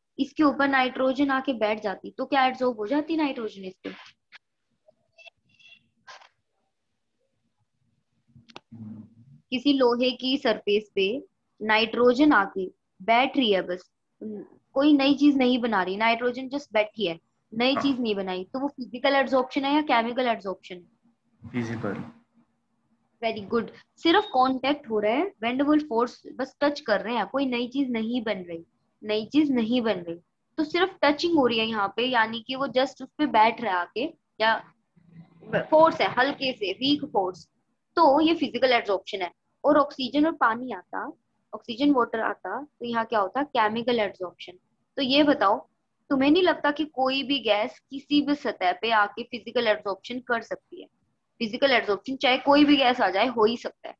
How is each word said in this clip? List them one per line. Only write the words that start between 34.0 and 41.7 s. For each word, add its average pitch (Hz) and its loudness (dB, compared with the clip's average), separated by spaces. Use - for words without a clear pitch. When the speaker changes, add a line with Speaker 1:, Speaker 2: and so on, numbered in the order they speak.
Speaker 1:
या 220 0
force 320 4
है 190 0
हल्के 269 0
से, 196 -6
weak 277 0
force, 185 -4
तो 302 6
ये 330 4
physical 247 0
एडसॉर्प्शन 202 -2
है। 175 -6
और 294 6
oxygen 285 0
और 330 0
पानी 247 -2
आता, 190 -10
oxygen 247 -2